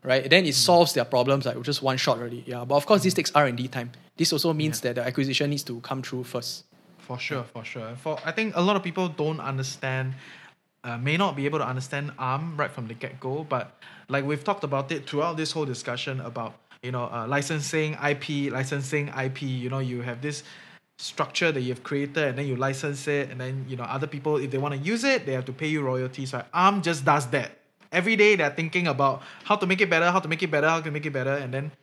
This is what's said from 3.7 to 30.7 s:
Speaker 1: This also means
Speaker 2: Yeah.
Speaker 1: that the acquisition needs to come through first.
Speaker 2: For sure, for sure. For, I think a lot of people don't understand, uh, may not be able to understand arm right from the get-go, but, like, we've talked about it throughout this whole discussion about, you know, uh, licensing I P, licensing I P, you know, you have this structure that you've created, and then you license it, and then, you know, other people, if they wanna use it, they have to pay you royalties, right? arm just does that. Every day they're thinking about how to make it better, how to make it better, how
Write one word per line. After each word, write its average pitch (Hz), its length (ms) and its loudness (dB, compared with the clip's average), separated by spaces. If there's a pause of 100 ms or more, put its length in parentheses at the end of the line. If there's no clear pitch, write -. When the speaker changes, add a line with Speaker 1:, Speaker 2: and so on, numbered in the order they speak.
Speaker 1:
This 165 140 2
also 160 220 2
means 151 300 0
Speaker 2:
Yeah. 120 100 0
Speaker 1:
that 123 80 -2
the 120 60 -2
acquisition 135 420 0
needs 143 140 -2
to 117 180 -8
come 131 220 -6
through 127 220 -6
first. - 400 -8 (340)
Speaker 2:
For 127 180 -10
sure, 131 260 -4
for 117 220 -12
sure. 117 300 -10
For, 151 280 -4
I 160 80 -4
think 220 240 -2
a 170 60 2
lot 196 140 4
of 190 80 -2
people 180 260 -2
don't 156 300 -2
understand, 131 720 -4 (720)
uh, 117 160 -6
may 143 180 0
not 180 180 2
be 139 120 -2
able 151 100 0
to 139 80 -2
understand 131 540 -6
arm 139 360 -2
right 143 140 -2
from 120 180 -8
the 117 60 -10
get-go, 131 560 -8
but, - 240 -4 (360)
like, 139 160 0
we've 143 180 -2
talked 202 200 0
about 135 280 -2
it 147 180 -6
throughout 156 280 0
this 156 160 -2
whole 156 120 -2
discussion 127 540 -6
about, 113 340 -8 (300)
you 123 80 -6
know, 123 200 -4
uh, 117 160 -4
licensing 151 680 0
I 143 180 2
P, 143 380 -2
licensing 139 580 -2
I 131 200 -4
P, 135 180 -6
you 127 220 -2
know, 135 100 -2
you 123 240 -4
have 120 180 -6
this 147 220 -6 (560)
structure - 520 0
that 139 100 0
you've 123 220 -4
created, 143 460 -2
and 123 80 -2
then 143 100 -2
you 131 80 0
license 135 520 -2
it, 143 240 0
and 123 100 -8
then, 131 260 -6
you 127 80 -8
know, 123 80 -6
other 135 240 -4
people, 151 300 0
if 135 140 -2
they 135 80 0
wanna 143 180 -2
use 208 260 -2
it, 262 220 2
they 139 80 -2
have 127 120 -2
to 131 60 -8
pay 147 160 -6
you 151 140 0
royalties, 131 500 -2
right? 123 220 -6
arm 190 280 6
just 156 220 0
does 147 280 6
that. 127 260 0 (340)
Every 185 240 2
day 208 200 8
they're 151 160 4
thinking 165 360 0
about 135 340 4 (220)
how 208 120 4
to 214 100 2
make 190 160 4
it 190 80 4
better, 170 220 6
how 185 80 4
to 180 80 0
make 156 160 -2
it 165 80 -2
better, 151 180 4
how 165 120 2